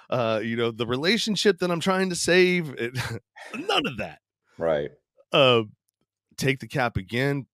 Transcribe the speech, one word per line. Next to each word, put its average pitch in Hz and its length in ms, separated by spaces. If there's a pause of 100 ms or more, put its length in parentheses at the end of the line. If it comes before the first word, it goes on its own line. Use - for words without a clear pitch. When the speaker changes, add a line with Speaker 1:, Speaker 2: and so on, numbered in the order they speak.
(100)
Speaker 1:
Uh, 113 320
you 117 140
know, 117 160
the 113 140
relationship 180 720
that 180 120
I'm 170 100
trying 190 300
to 175 60
save. 180 600
It, 123 200 (300)
<laughs> - 260
none 339 320
of 131 120
that. 85 220 (380)
Speaker 2:
Right. 78 320 (400)
Speaker 1:
Uh, 127 320 (760)
take 135 220
the 113 100
cap 123 280
again, 120 580